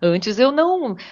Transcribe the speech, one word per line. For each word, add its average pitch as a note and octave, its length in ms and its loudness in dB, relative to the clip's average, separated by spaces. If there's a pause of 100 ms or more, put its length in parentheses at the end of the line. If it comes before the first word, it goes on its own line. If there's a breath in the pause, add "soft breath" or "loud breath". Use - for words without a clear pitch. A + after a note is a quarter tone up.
Antes F#3 380 0
eu C4 120 4
não, D#4 460 -2 (160 loud breath)